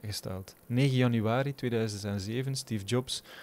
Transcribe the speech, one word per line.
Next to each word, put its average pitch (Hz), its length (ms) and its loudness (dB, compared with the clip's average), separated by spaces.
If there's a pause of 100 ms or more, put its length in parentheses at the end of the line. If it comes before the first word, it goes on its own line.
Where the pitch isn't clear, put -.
gesteld. 95 540 -8 (100)
Negen 131 320 4
januari 123 580 2
tweeduizend 113 480 -2
en 101 160 -2
zeven, 127 360 -4
Steve 110 300 -4
Jobs, 123 380 -2 (200)